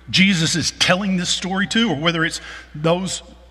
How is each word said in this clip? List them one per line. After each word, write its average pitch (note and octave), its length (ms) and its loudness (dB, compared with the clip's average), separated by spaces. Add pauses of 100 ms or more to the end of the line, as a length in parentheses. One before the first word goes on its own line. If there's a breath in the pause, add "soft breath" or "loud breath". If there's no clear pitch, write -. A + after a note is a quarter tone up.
Jesus E3+ 460 2
is C#3 160 -2
telling F#3+ 460 0
this F3 120 -2
story F#3+ 380 -2
to, A3+ 240 2
or C#3+ 60 0
whether E3 280 0
it's D#3+ 160 -4 (340 loud breath)
those E3+ 480 0 (280)